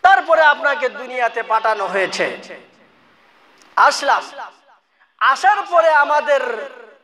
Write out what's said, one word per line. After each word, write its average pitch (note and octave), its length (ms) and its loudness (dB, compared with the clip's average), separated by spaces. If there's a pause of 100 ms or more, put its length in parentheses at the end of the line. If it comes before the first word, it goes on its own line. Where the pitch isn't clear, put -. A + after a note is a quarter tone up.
তারপরে E4+ 380 4 (120)
আপনাকে C#4 340 -4 (120)
দুনিয়াতে B3 420 -6 (100)
পাঠানো A3 420 -2
হয়েছে। F#3 320 -2 (1500)
আসলাম, C4+ 460 2 (1000)
আসার C4 380 2 (120)
পরে E4 180 4 (140)
আমাদের D4 380 0 (640)